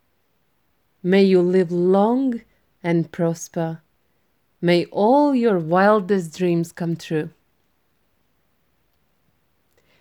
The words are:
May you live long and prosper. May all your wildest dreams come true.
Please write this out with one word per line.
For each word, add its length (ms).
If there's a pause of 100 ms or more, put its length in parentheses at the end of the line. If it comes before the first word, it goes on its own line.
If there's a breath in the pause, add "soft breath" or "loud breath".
(1000)
May 220
you 180
live 300
long 720 (400)
and 300
prosper. 720 (800)
May 260
all 500
your 240
wildest 760
dreams 360
come 240
true. 340 (2750)